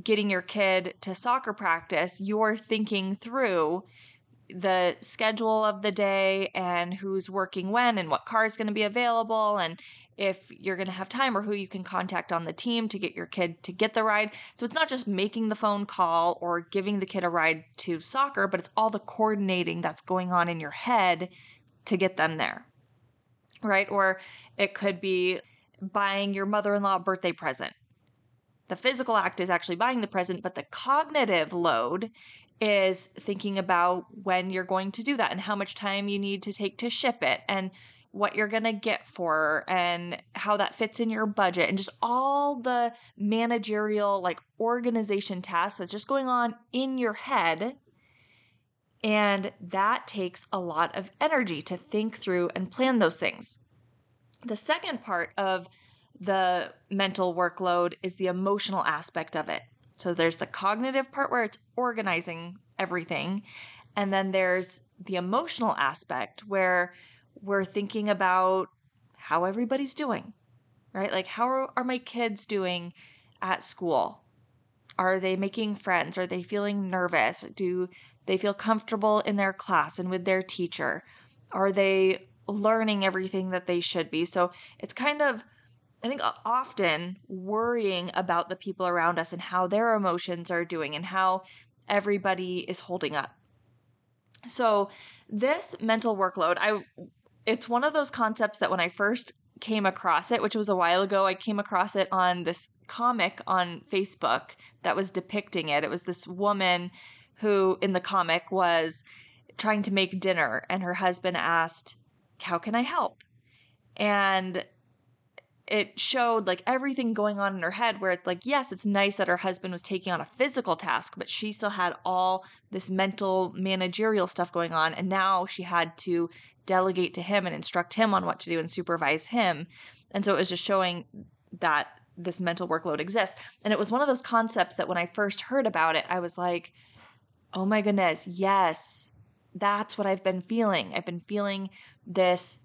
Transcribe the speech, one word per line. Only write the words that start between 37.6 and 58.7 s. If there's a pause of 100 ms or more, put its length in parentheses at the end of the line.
what
you're
gonna
get
for
her
and (140)
how
that
fits
in
your
budget
and
just (100)
all
the (240)
managerial,
like, (220)
organization
tasks
that's
just
going
on (180)
in
your
head. (1300)
And (100)
that
takes
a
lot
of (100)
energy
to
think
through
and
plan
those
things. (840)
The
second
part
of (500)
the (180)
mental
workload
is
the
emotional